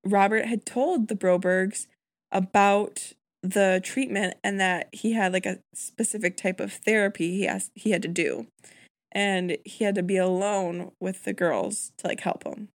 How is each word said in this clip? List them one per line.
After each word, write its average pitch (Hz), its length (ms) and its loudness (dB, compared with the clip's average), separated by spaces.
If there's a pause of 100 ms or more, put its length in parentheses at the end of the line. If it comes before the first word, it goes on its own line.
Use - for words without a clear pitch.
Robert 202 400 4
had 226 200 -4
told 262 440 0
the 220 60 -2
Brobergs 185 720 0 (440)
about 202 800 2 (320)
the 185 400 2
treatment 202 600 -2
and 202 180 -2
that 185 320 0
he - 180 -2
had, 196 220 2
like, 185 120 0
a 185 140 -4 (160)
specific 214 640 -4
type 185 220 -4
of 202 140 -6
therapy 202 640 0
he 202 100 0
asked, - 280 -4
he 214 160 0
had 180 100 2
to - 60 -6
do. 175 400 -2 (640)
And 190 540 0
he - 180 -4
had 202 120 2
to 180 80 0
be 185 140 0
alone 185 760 0 (100)
with 185 240 -6
the 196 80 -4
girls 165 640 -2
to, - 100 -8
like, - 140 -4
help - 240 -4
him. - 240 -10 (100)